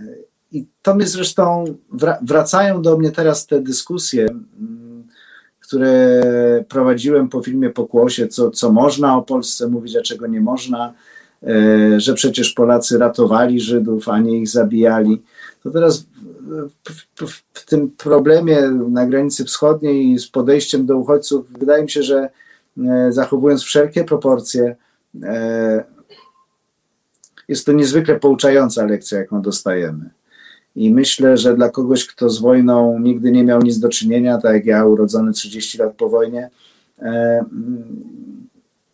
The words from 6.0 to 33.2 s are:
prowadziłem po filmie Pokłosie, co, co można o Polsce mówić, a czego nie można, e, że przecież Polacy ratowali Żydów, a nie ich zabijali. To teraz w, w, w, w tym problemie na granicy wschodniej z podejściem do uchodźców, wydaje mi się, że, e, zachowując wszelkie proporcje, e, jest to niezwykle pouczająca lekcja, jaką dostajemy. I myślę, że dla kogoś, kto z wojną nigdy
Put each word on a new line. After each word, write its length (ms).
prowadziłem 600
po 140
filmie 280
Pokłosie, 580
co, 220
co 220
można 440
o 60
Polsce 460
mówić, 280
a 60
czego 240
nie 140
można, 540
e, 580
że 140
przecież 380
Polacy 460
ratowali 600
Żydów, 480
a 100
nie 200
ich 100
zabijali. 720
To 80
teraz 360
w, 480
w, 360
w, 160
w 140
tym 240
problemie 800
na 360
granicy 380
wschodniej 720
z 100
podejściem 580
do 100
uchodźców, 560
wydaje 300
mi 80
się, 120
że, 280
e, 340
zachowując 500
wszelkie 420
proporcje, 720
e, 640
jest 180
to 60
niezwykle 480
pouczająca 680
lekcja, 320
jaką 240
dostajemy. 680
I 180
myślę, 420
że 180
dla 140
kogoś, 380
kto 240
z 80
wojną 600
nigdy 320